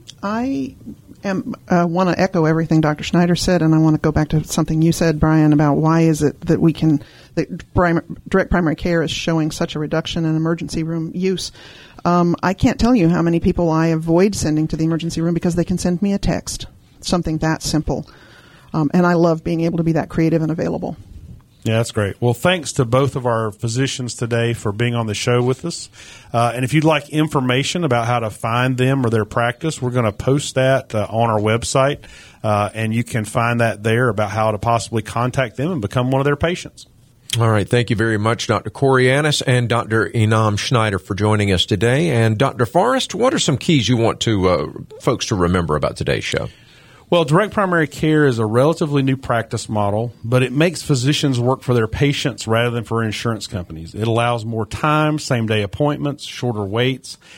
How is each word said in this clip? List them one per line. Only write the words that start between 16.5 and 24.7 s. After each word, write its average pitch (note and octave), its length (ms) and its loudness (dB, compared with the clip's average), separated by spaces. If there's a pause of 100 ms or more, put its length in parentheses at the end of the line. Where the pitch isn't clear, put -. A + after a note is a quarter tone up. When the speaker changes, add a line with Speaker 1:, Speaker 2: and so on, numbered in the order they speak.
Speaker 1:
something E3 380 -2
that D#3+ 220 -2
simple. - 480 -4 (640)
Um, D#3 200 0
and F3 120 4
I F3 100 2
love E3 280 2
being E3 180 -4
able E3 160 -2
to E3 60 0
be E3 100 0
that D3+ 140 -2
creative D#3+ 340 0
and D#3 80 -2
available. E3 460 -4 (680)
Speaker 2:
Yeah, A2 120 0
that's A2+ 160 0
great. G2+ 300 -2
Well, A#2+ 120 2
thanks F3+ 400 -2
to C3+ 120 0
both B2+ 320 0
of B2 80 -4
our A2+ 260 0
physicians A#2+ 640 -4
today A#2 400 -2
for A2+ 180 -4